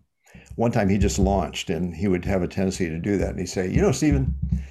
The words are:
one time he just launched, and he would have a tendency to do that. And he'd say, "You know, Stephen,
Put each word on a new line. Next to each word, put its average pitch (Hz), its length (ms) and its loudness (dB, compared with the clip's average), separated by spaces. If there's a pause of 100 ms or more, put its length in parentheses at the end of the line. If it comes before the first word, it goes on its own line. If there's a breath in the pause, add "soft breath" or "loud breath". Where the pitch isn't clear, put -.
(560 loud breath)
one 117 140 2
time 110 180 2
he 101 100 4
just 98 200 2
launched, 95 520 0
and 87 240 -2
he 85 120 -2
would 90 180 0
have 95 180 0
a 82 60 -2
tendency 95 400 -2
to 80 100 -6
do 101 180 0
that. 92 140 0
And - 80 -8
he'd 90 80 -4
say, 95 240 -4
"You 120 100 2
know, 196 120 4
Stephen, 135 420 2 (360 loud breath)